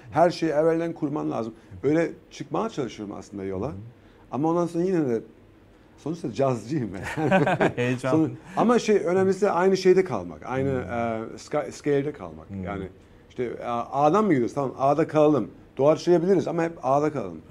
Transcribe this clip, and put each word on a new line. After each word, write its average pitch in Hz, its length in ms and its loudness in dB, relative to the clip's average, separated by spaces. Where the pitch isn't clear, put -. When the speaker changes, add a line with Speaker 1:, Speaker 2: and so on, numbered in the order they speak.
Speaker 1:
Her 165 200 6
şeyi 160 220 -2
evvelden 165 400 2
kurman 151 380 -4
lazım." 117 240 -4
Öyle 151 280 2
çıkmaya 165 380 -6
çalışıyorum 107 500 -8
aslında 95 260 -12
yola. 95 220 -4
Speaker 2:
Hı 147 40 -6
hı. 170 40 -10
Speaker 1:
Ama 143 180 -2
ondan 175 180 0
sonra 170 180 -4
yine 170 240 0
de 113 120 -2
sonuçta 160 360 -8
cazcıyım 120 640 -2
ben. 147 340 -4
<laughs> 180 480 2
Speaker 2:
Heyecan. 123 340 -2
Speaker 1:
Sonu-, 156 200 2
ama 220 220 4
şey 214 180 2
önemlisi 190 540 2
aynı 185 260 2
şeyde 185 280 6
kalmak. 87 420 -6
Aynı, 135 240 -2
Speaker 2:
Hmm. 131 80 -2
Speaker 1:
e, 117 580 -4
ska-, - 360 -6
scale'de 143 400 0
kalmak. 80 380 -14
Speaker 2:
Hmm. 95 140 -8
Speaker 1:
Yani 95 240 -6
işte, 127 140 -6
e, 110 220 -8
A'dan 147 580 2
mı 202 60 2
gidiyoruz? 120 240 2
Tamam, 139 240 -2
A'da 147 300 2
kalalım. 147 420 4
Doğaçlayabiliriz 165 720 4
ama 165 140 -2
hep 165 200 -4
A'da 147 300 2
kalalım. 95 280 -8